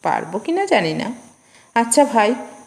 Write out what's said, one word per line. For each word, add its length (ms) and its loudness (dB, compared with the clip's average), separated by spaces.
পারবো 380 -2
কি 120 -6
না 140 -2
জানি 280 0
না। 180 -6
আচ্ছা 300 4
ভাই, 300 2